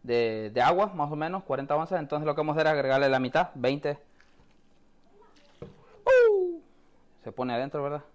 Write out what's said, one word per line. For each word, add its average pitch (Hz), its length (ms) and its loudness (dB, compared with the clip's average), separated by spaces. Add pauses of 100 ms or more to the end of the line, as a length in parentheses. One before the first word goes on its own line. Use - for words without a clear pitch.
de, 113 520 -2
de 123 80 0
agua, 180 340 2
más 147 160 -4
o 151 60 -6
menos, 170 260 -6
cuarenta 139 320 -2
onzas. 165 240 -2
Entonces 151 260 -6
lo 147 100 0
que 156 40 -4
vamos 151 160 -2
a 160 60 2
hacer 156 60 4
es 156 60 2
agregarle 135 360 2
la 131 100 2
mitad, 143 340 0
veinte. 143 440 -2 (2000)
Uh, 403 560 4 (600)
se 113 120 -14
pone 127 200 -6
adentro, 139 300 -4
¿verdad? 143 200 -6 (120)